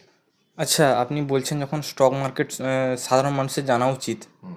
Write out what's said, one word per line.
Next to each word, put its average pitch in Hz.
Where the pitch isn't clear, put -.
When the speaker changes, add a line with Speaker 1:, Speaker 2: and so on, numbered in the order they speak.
Speaker 1:
আচ্ছা, 143
আপনি 139
বলছেন 139
যখন 143
স্টক 131
মার্কেট, 135
আহ, 131
সাধারণ 131
মানুষের 139
জানা 123
উচিত, 131
Speaker 2:
হুম। 92